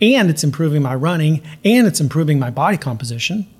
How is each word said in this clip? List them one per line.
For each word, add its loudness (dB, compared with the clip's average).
and 4
it's -2
improving 0
my -2
running, 0
and 4
it's 0
improving 0
my -2
body 0
composition. -6